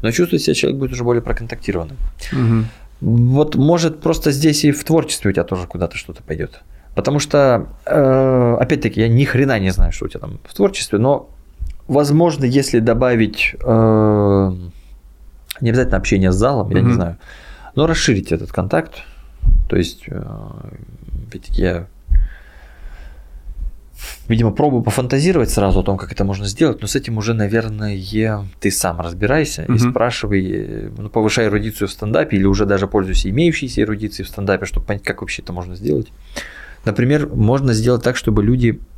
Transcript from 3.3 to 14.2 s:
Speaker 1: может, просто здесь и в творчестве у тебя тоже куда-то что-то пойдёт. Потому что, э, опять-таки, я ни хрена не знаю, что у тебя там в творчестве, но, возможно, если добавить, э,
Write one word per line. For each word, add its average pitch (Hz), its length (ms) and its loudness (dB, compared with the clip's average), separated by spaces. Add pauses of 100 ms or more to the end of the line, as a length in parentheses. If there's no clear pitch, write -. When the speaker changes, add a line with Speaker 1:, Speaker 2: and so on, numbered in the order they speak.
Speaker 1:
может, 160 440 2
просто 160 320 0
здесь 147 320 2
и 151 80 6
в 143 140 -2
творчестве 156 460 0
у - 20 0
тебя 90 100 0
тоже 90 240 -4
куда-то 87 300 -6
что-то - 260 -14
пойдёт. - 380 -8 (340)
Потому 135 240 0
что, 139 480 2 (180)
э, 131 760 4
опять-таки, 120 400 0
я 117 80 4
ни 127 160 4
хрена 131 340 0
не 95 120 0
знаю, 92 200 4
что - 140 -8
у - 20 -6
тебя - 140 -10
там - 240 -12
в - 80 -20
творчестве, 196 460 0
но, 135 280 2 (600)
возможно, 143 580 2
если 135 340 2
добавить, 117 800 2
э, 107 920 4 (1080)